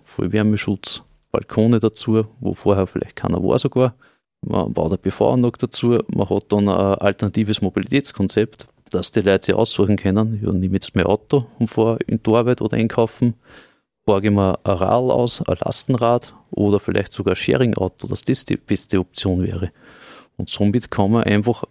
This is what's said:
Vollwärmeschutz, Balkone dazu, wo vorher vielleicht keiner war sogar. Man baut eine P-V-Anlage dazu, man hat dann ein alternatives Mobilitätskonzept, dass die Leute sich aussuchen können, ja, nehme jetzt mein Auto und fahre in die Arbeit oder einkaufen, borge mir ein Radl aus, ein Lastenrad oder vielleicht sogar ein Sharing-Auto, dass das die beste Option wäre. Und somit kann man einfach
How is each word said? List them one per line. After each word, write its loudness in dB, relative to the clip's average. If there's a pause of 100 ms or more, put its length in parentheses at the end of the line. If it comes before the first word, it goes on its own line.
Vollwärmeschutz, -2 (300)
Balkone 2
dazu, 0 (120)
wo -4
vorher 2
vielleicht -6
keiner -2
war 2
sogar. 0 (500)
Man -2
baut -2
eine -2
P-V-Anlage 0
dazu, 0 (140)
man -2
hat -2
dann 2
ein 0
alternatives -2
Mobilitätskonzept, -2 (240)
dass -4
die 0
Leute 2
sich 2
aussuchen 2
können, 0
ja, -2
nehme 0
jetzt -4
mein 2
Auto 0 (100)
und 0
fahre 0
in -4
die 0
Arbeit 2
oder -2
einkaufen, 0 (720)
borge 2
mir 2
ein 0
Radl 2
aus, 0
ein -2
Lastenrad -2 (160)
oder 2
vielleicht -2
sogar -2
ein -2
Sharing-Auto, -2
dass -6
das -2
die -2
beste -2
Option -2
wäre. -4 (680)
Und -8
somit 0
kann 0
man 2
einfach 0